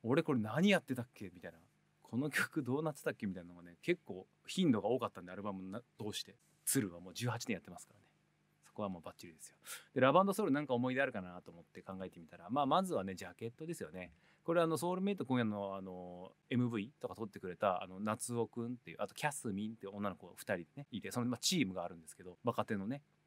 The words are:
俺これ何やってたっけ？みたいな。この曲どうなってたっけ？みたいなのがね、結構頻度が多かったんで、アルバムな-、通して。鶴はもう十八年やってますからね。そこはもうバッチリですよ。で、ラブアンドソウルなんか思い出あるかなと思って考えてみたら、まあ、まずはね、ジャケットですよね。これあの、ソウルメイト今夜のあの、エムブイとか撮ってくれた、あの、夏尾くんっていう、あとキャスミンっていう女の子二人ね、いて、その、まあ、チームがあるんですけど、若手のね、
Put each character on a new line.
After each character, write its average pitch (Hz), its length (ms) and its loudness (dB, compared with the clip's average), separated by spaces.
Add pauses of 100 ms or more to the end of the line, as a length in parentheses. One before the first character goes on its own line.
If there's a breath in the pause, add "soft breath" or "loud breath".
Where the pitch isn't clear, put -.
俺 135 200 4
こ 151 120 2
れ 120 60 4
何 123 280 4
や 190 120 8
っ - 20 -20
て - 120 -4
た 123 60 -2
っ 120 140 -6
け？ 95 180 -10
み 90 80 -20
た 92 80 -12
い 85 40 -12
な。 - 60 -20 (500)
こ 117 100 -4
の 147 120 0
曲 - 320 0
ど 127 160 0
う 156 60 0
な 156 80 2
っ - 20 -8
て - 80 -14
た 156 80 0
っ - 40 -6
け？ - 120 -6
み 92 80 -2
た 90 60 -8
い 85 40 -12
な 87 60 -16
の 87 60 -16
が 87 80 -18
ね、 87 180 -18
結 - 240 2
構 92 220 -10 (180)
頻 180 240 4
度 107 100 6
が 98 80 0
多 120 120 4
か 110 60 0
っ - 60 -4
た 92 80 -12
ん 90 60 -12
で、 90 60 -10
ア - 20 -10
ル 98 80 -8
バ 101 100 -2
ム 95 160 -8
な-、 98 120 -8 (180)
通 107 180 -4
し - 60 -6
て。 - 140 -14 (280)
鶴 101 300 2
は 85 60 -12
も 90 100 -12
う 82 40 -16
十 123 140 -2
八 117 180 -2
年 110 80 0
や 87 40 -4
っ - 40 -10
て - 60 -20
ま 87 120 -14
す - 80 -20
か - 60 -20
ら - 40 -20
ね。 - 80 -20 (580)
そ - 100 -20
こ 107 80 -2
は 101 60 0
も 90 120 -6
う - 20 -20
バ 90 80 -10
ッ - 60 -18
チ - 100 -16
リ 85 80 -16
で - 60 -20
す - 80 -16
よ。 - 80 -20 (360 loud breath)
で、 131 80 2
ラ 131 120 8
ブ 175 80 8
ア - 20 6
ン 196 40 6
ド 196 60 2
ソ 214 120 2
ウ - 20 2
ル 143 60 4
な 143 80 4
ん 147 80 -6
か 131 60 4
思 127 180 2
い - 20 -2
出 135 80 4
あ 135 40 4
る 127 60 -4
か 110 80 -4
な 90 220 -10
と - 80 -16
思 85 120 -18
っ - 20 -20
て - 180 -18
考 95 120 -8 (100)
え 92 40 -6
て 87 120 -14
み 80 80 -18
た - 80 -20
ら、 85 120 -16
ま 139 140 2
あ、 139 40 4
ま 151 180 6
ず 180 100 -2
は 107 80 2
ね、 92 140 -4
ジ 95 100 -8
ャ 87 80 -12
ケ 113 140 -6
ッ - 20 -4
ト 156 160 -12
で 165 80 -4
す - 80 -6
よ 76 80 -8
ね。 90 220 -10 (320 soft breath)
こ 170 100 2
れ 170 80 8
あ 165 60 6
の、 156 100 2
ソ 175 140 0
ウ - 40 2
ル 190 60 -2
メ 202 100 2
イ 196 40 0
ト 143 100 -4
今 127 140 4
夜 117 40 6
の 101 300 0
あ 98 80 -6
の、 90 480 -10 (180)
エ 135 80 0
ム 123 120 4
ブ 117 100 0
イ 107 220 -4
と 123 80 -6
か 90 80 -8
撮 110 80 -4
っ 107 40 -8
て 101 120 -12
く 92 80 -6
れ 85 80 -6
た、 95 260 4
あ 95 60 -8
の、 92 100 -10
夏 107 380 -2
尾 117 100 0
く - 160 -10
ん 120 120 -4
っ - 20 -10
て - 160 -14
い - 20 -10
う、 - 60 -18
あ 104 80 0
と - 60 -14
キ - 120 -4
ャ 147 60 2
ス 113 200 -4
ミ 101 140 -2
ン 110 60 -6
っ - 20 -10
て 98 120 -12
い - 20 -6
う 101 80 -10
女 101 120 -2
の 92 60 -4
子 90 220 -16
二 101 200 -2
人 87 100 -6 (100)
ね、 143 160 -12
い 101 80 -4
て、 101 100 -8
そ 127 100 -2
の、 117 60 0
ま 123 80 0
あ、 - 40 -6
チ - 180 2
ー 131 100 4
ム 92 80 -4
が 90 80 -4
あ 87 60 -4
る 90 80 -10
ん 85 40 -16
で 80 60 -20
す - 100 -20
け - 60 -18
ど、 90 220 -14
若 117 200 2
手 110 120 0
の 95 100 -2
ね、 139 160 -4 (240)